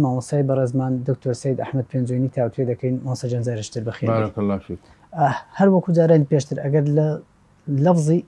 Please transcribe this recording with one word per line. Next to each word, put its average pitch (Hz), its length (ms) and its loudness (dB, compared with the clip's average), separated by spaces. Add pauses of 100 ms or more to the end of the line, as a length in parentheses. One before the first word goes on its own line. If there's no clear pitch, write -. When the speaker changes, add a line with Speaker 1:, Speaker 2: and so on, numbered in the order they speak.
Speaker 1:
مامۆستای 131 460 0
بەڕێزمان 131 440 0 (140)
دکتۆر 127 340 -4
سەید 131 220 -2
ئەحمەد 131 280 -4
پێنجوینی 127 440 -2
تاوتوێ 123 360 -2
دەکەین. 127 240 -2 (100)
مامۆستا 127 260 -6
جان، 120 160 -2
جارشتر 113 400 -6
بەخێر 113 220 -4
بێت. 110 240 0
Speaker 2:
بارەکەڵڵا 101 320 -2
فیک. 87 140 -10 (400)
Speaker 1:
ئە، 143 100 4 (280)
هەر 196 160 6
وەکو 180 240 0
جارانی 165 340 6
پێشتر 139 320 0
ئەگەر 143 220 0 (120)
لە 151 100 2 (800)
لەفزی 170 420 4